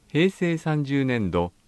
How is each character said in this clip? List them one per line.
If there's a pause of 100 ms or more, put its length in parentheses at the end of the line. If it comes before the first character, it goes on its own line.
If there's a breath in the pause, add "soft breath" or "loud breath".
平
成
三
十
年
度、 (160)